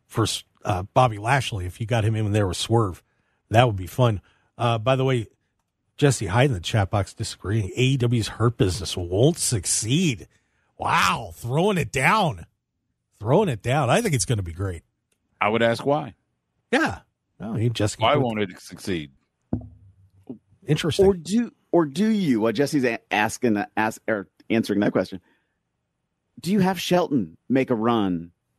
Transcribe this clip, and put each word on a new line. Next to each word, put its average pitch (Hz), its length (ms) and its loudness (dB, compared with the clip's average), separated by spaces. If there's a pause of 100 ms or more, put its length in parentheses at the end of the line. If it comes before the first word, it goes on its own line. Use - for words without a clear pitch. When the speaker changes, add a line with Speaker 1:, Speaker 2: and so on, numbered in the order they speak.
Speaker 1:
for, 110 200 0 (380)
uh, 90 200 -2 (100)
Bobby 120 240 4
Lashley 110 480 -2
if 90 120 -12
you 117 80 -6
got 117 180 0
him 110 120 0
in 107 160 -2
there 104 160 2
with 87 80 -6
Swerve. 110 460 0 (480)
That 117 160 6
would 107 100 -2
be 92 100 -8
fun. 113 360 0 (340)
Uh, 117 220 0
by 131 180 2
the 131 80 0
way, 127 240 -2 (680)
Jesse 135 300 2
Hyde 113 240 2
in 110 40 -2
the 87 60 -6
chat 98 300 0
box 101 240 -2
disagreeing. 104 640 -4
"A 127 60 0
E 135 140 2
W's 117 320 0
Hurt - 280 0
Business 90 400 -2
won't 95 420 2
succeed." 120 920 -2 (500)
Wow, 160 560 -2
throwing 165 440 0
it 117 120 -4
down. 143 560 0 (720)
Throwing 160 300 2
it 117 140 -6
down. 127 260 0
I 180 140 2
think 185 120 0
it's 123 120 -2
gonna 104 160 -2
be 85 100 -8
great. 87 300 -8 (580)
Speaker 2:
I 101 80 2
would 110 140 2
ask 117 240 0
why. 143 280 -4 (560)
Speaker 1:
Yeah. 240 300 0 (400)
No, 113 140 -10
he 117 140 0
just 107 300 -4
Speaker 2:
Why 117 160 2
Speaker 1:
put 147 80 2
Speaker 2:
won't 113 180 -2
it 90 200 -6
succeed? 85 500 -8 (1600)
Speaker 1:
Interesting. 151 400 2
Speaker 3:
Or 196 80 4
do, 185 380 -4 (180)
or 170 160 4
do 165 220 0
you, 175 320 2
while 113 120 0
Jesse's 135 320 0
a-, - 280 -2
asking, 107 500 0 (140)
ask, 110 320 -2
or 104 200 -4 (220)
answering 110 300 0
that 104 120 2
question, 95 280 -2 (1200)
do 170 120 -6
you 214 80 2
have 185 200 0
Shelton 139 560 0 (120)
make 131 220 2
a 127 40 2
run 101 580 0 (260)